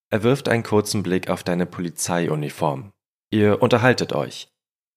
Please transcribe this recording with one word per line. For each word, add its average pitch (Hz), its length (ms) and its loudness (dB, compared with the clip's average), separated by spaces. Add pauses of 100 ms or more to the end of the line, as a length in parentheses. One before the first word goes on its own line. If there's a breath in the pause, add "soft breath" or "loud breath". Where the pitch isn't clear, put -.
Er 107 140 0
wirft 131 260 2
einen 117 140 0
kurzen 104 400 0
Blick 92 260 -2
auf 90 140 -4
deine 90 240 -2
Polizeiuniform. 82 1300 -4 (380)
Ihr 104 300 4
unterhaltet 117 540 2
euch. 67 340 -6 (480)